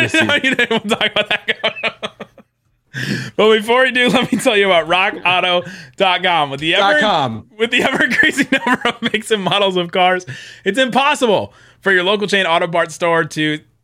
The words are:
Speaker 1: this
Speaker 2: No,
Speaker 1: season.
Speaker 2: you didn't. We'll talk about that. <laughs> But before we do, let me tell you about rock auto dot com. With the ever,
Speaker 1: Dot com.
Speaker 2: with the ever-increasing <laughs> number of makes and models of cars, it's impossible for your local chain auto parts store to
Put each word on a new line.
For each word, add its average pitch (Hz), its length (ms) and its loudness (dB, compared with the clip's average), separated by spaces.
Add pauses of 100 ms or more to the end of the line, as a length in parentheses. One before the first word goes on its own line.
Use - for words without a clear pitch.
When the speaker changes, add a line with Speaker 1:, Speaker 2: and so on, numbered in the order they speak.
Speaker 1:
this 320 100 -2
Speaker 2:
No, 320 80 2
Speaker 1:
season. 285 240 0
Speaker 2:
you 262 100 0
didn't. 240 160 0
We'll 220 280 -2
talk 214 140 -2
about 208 180 -2
that. - 640 -4 (360)
<laughs> - 40 -20 (1000)
But 220 220 4
before 233 240 2
we 254 100 2
do, 247 160 2
let 233 240 0
me 226 60 2
tell 233 180 0
you 202 100 4
about 170 220 2
rock 185 260 0 (100)
auto 180 380 0 (340)
dot 185 260 2
com. 165 280 2
With 139 80 -6
the 160 160 0
ever, 202 240 4
Speaker 1:
Dot - 20 2
com. 143 560 -2
Speaker 2:
with 226 140 -2
the 247 120 0
ever-increasing 269 760 0
<laughs> 269 100 -4
number 254 220 0
of 233 140 -6
makes 220 280 -4
and 214 120 0
models 190 340 0
of 175 160 -2
cars, 185 340 2 (380)
it's 202 140 -2
impossible 254 720 0 (280)
for 196 120 0
your 180 100 4
local 202 240 0
chain 190 200 0
auto 175 200 0
parts 165 300 -2
store 170 280 0
to 151 360 -4 (240)